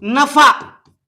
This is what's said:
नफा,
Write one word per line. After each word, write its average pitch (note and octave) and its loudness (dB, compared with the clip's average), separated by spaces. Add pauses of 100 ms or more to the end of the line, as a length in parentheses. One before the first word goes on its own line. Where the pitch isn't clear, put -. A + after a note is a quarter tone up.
नफा, C#4+ 0 (380)